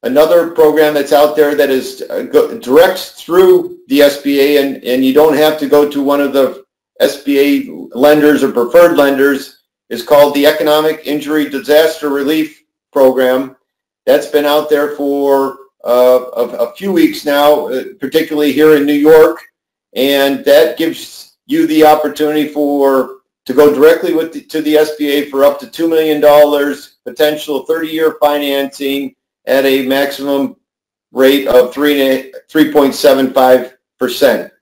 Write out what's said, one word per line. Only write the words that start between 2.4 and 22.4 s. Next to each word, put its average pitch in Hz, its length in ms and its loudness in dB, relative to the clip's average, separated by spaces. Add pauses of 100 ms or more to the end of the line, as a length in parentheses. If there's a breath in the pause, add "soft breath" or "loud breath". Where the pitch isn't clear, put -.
directs 160 640 0
through 180 640 2
the 139 140 2
S 143 200 0
B 143 180 -2
A, 143 220 2
and, 135 220 -8
and 127 200 -2
you 131 80 0
don't 151 240 2
have 151 220 0
to 143 100 -6
go 147 220 2
to 143 120 -6
one 143 180 -2
of 135 120 -2
the 131 320 -2 (360)
S - 240 -2
B 139 160 -2
A 131 560 -4
lenders 147 480 2
or 127 80 -2
preferred 165 440 2
lenders, 139 680 -2 (240)
is - 160 -10
called 147 300 4
the 143 120 2
Economic 156 600 0
Injury 147 420 -4
Disaster 147 600 0
Relief 147 540 -4 (300)
Program. 131 640 0 (480)
That's 143 220 0
been 147 180 -2
out 151 260 -2
there 147 240 -2
for, 139 640 -2 (260)
uh, 123 420 2 (100)
a, 120 320 -4
a - 60 -16
few 196 180 -8
weeks 160 320 -2
now, 147 440 0
uh, 127 160 -8 (140)
particularly 151 540 -4
here 151 240 4
in 143 100 0
New 147 60 -2
York, 156 480 4 (540)
and 139 500 -2
that 147 320 4
gives - 600 -10 (100)
you 160 200 0
the 156 180 2
opportunity 151 640 0